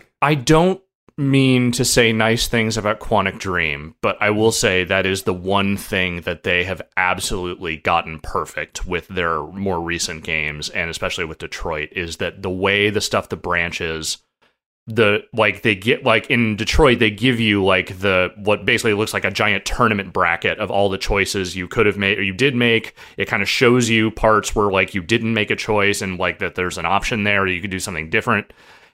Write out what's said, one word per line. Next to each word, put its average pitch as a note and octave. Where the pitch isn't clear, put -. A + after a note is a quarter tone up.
I D3
don't D#3+
mean C3+
to A#2+
say A#2
nice A2+
things A2
about G#2
Quantic F#2+
Dream, D#2+
but G2+
I G#2
will G#2+
say F#2+
that F#2+
is F#2+
the F#2+
one G2
thing F#2
that E2+
they F2+
have F#2
absolutely F2+
gotten E2
perfect -
with F2
their E2+
more F2+
recent E2+
games, D2+
and E2+
especially F2
with D#2
Detroit, D#2
is E2+
that F#2+
the F#2+
way G2
the G2+
stuff, -
the G2
branches, E2+
the, G#2+
like, -
they A2
get, G2+
like, A2+
in A#2
Detroit, A#2+
they A2
give A2+
you, G#2
like, F#2
the, F#2
what G2+
basically A#2
looks G#2+
like F#2+
a F#2+
giant G#2
tournament G#2
bracket E2+
of G#2
all G2+
the F#2+
choices F#2+
you F2+
could A2+
have G2
made G2+
or G2
you F#2+
did B2+
make. A#2
It G2+
kinda G#2
shows A#2+
you A2+
parts G#2+
where, G2+
like, F#2+
you F#2
didn't A2+
make G#2+
a G#2+
choice G2+
and, F#2+
like, F2
that F2+
there's F2+
an E2
option G2+
there, G2+
you F2+
could G2+
do F#2
something E2
different. A2